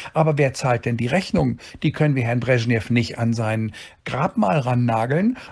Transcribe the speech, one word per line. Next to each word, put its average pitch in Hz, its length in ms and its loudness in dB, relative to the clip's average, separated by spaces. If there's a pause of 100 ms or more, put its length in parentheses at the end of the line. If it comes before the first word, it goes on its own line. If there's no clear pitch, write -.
(140)
Aber 156 240 2
wer 135 160 2
zahlt 123 300 0
denn 120 120 -2
die 117 100 -2
Rechnung? 151 520 0 (240)
Die 160 100 2
können 151 220 2
wir 127 100 0
Herrn 120 160 0
Brezhnev 117 500 0
nicht 120 280 0
an 117 140 0
sein 110 400 -2 (320)
Grabmal 180 540 0
rannageln, 123 800 2 (140)